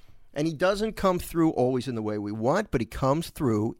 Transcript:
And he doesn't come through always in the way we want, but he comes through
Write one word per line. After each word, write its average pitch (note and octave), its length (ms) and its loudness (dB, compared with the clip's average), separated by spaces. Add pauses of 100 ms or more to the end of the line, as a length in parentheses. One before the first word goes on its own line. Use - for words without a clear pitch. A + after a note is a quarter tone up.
(320)
And D3+ 140 -2
he E3 80 -2
doesn't G3 420 0
come F#3 220 2
through D#3+ 320 2
always B2+ 380 0
in B2 60 -4
the A2 80 -4
way G#2+ 160 -2
we G#2 140 -4
want, A#2+ 380 0
but C3 100 0
he A2+ 60 -4
comes C#3 440 0
through A2+ 500 0